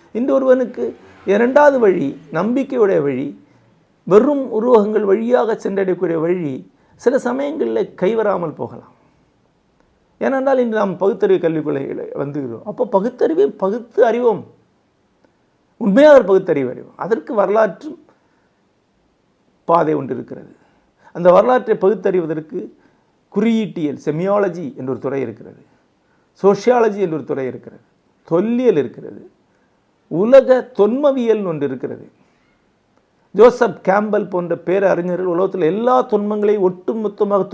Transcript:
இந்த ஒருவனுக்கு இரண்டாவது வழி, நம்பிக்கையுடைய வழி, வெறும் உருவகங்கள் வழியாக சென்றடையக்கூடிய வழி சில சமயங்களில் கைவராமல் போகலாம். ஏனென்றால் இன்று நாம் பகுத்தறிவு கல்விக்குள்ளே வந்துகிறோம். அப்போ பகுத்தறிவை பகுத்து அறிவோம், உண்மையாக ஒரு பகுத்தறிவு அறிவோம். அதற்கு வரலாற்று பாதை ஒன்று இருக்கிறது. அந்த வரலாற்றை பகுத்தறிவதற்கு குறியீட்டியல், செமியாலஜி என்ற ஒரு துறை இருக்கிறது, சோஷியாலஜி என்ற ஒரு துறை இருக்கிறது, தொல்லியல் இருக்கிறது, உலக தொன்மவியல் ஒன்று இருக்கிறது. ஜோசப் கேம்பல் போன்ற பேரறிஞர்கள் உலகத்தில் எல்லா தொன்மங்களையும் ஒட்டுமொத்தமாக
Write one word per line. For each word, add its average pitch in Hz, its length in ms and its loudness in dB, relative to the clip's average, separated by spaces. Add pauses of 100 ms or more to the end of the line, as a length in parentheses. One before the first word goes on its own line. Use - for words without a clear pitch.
(140)
இந்த 254 220 -2
ஒருவனுக்கு 254 480 0 (420)
இரண்டாவது 262 580 4
வழி, 170 220 2 (260)
நம்பிக்கையுடைய 214 760 0
வழி, 135 200 -4 (800)
வெறும் 262 380 4 (120)
உருவகங்கள் 214 540 2
வழியாக 226 540 0
சென்றடையக்கூடிய 185 640 -2
வழி 170 280 -4 (460)
சில 269 180 0
சமயங்களில் 240 760 -4 (100)
கைவராமல் 190 580 -2
போகலாம். - 340 -14 (1300)
ஏனென்றால் 262 420 0
இன்று 220 160 -4
நாம் 196 240 -2
பகுத்தறிவு 190 400 2
கல்விக்குள்ளே 151 400 -2 (400)
வந்துகிறோம். 139 480 -8
அப்போ 240 240 -4
பகுத்தறிவை 247 520 2 (160)
பகுத்து 214 460 -2
அறிவோம், 226 340 0 (1400)
உண்மையாக 277 340 8
ஒரு 208 120 4
பகுத்தறிவு 170 420 0
அறிவோம். - 320 -18
அதற்கு 226 360 -4
வரலாற்று 208 500 0 (1800)
பாதை 165 320 2
ஒன்று 127 160 -8
இருக்கிறது. - 360 -16 (640)
அந்த 175 200 2
வரலாற்றை 233 380 2 (100)
பகுத்தறிவதற்கு 180 720 -2 (760)
குறியீட்டியல், 190 720 -2
செமியாலஜி 180 640 -2 (120)
என்ற 131 140 -8
ஒரு 120 120 -8
துறை 135 180 -4
இருக்கிறது, 110 400 -14 (800)
சோஷியாலஜி 208 640 2
என்ற 160 140 -4
ஒரு 123 120 -12
துறை 131 200 -6
இருக்கிறது, - 340 -18 (440)
தொல்லியல் 214 540 0
இருக்கிறது, 120 400 -14 (880)
உலக 247 480 4 (200)
தொன்மவியல் 233 720 0
ஒன்று 143 180 -2
இருக்கிறது. 127 380 -10 (1300)
ஜோசப் 208 520 4
கேம்பல் 202 460 0
போன்ற 175 200 -4 (140)
பேரறிஞர்கள் 180 640 0
உலகத்தில் 185 400 0
எல்லா 240 240 0 (160)
தொன்மங்களையும் 208 560 0
ஒட்டுமொத்தமாக 202 840 -4